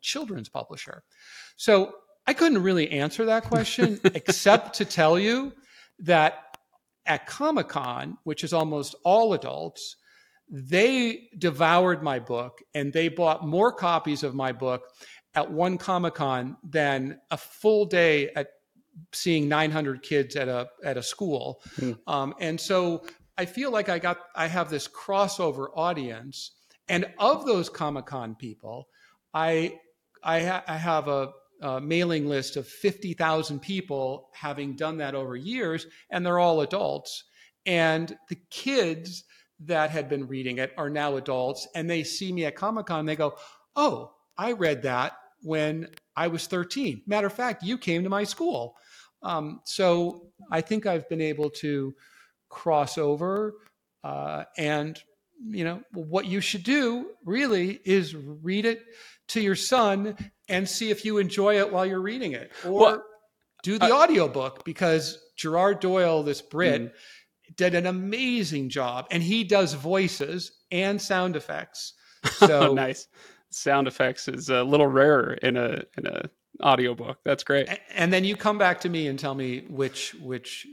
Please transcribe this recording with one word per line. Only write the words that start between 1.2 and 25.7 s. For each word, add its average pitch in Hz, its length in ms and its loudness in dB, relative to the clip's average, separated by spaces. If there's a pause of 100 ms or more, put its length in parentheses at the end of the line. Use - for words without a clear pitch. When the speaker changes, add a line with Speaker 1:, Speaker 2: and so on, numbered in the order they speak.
Speaker 1:
So 202 380 4 (320)
I 277 80 2
couldn't 277 300 4
really 180 260 2
answer 151 360 -2
that 220 180 2
question, 220 580 0
Speaker 2:
<laughs> 185 140 4
Speaker 1:
except - 640 2
to 202 80 0
tell 165 340 4
you 254 340 0 (460)
that 160 580 2 (480)
at 151 220 -2
Comic-Con, 151 960 -4
which 156 200 -6
is 160 80 -6
almost 151 520 -2
all 208 300 4
adults, - 640 -8 (540)
they 214 880 0
devoured 170 640 2
my 139 160 -2
book 120 460 -6 (100)
and 143 180 -4
they 165 180 0
bought 165 360 0
more 185 260 4
copies 160 520 -2
of 135 100 -4
my 131 200 -2
book 127 320 -4 (500)
at 147 160 0
one 175 260 0
Comic-Con 156 840 -2
than 139 560 -2 (100)
a 156 80 -4
full 214 480 2
day 165 500 4
at 143 120 -4 (640)
seeing 160 340 0
nine 151 220 2
hundred 143 320 -4
kids 139 340 -2
at 135 120 -2
a, 123 200 -4 (160)
at 135 140 -4
a 123 60 -6
school. 139 580 -6 (140)
Speaker 2:
Hmm. 127 160 -4 (160)
Speaker 1:
Um, 143 320 -4
and 165 200 -6
so 180 460 0 (320)
I 185 80 -4
feel 254 240 -6
like 214 200 -2
I 175 100 0
got, 175 180 -2 (180)
I 165 120 -2
have 165 240 -2
this 143 160 -6
crossover 185 880 -2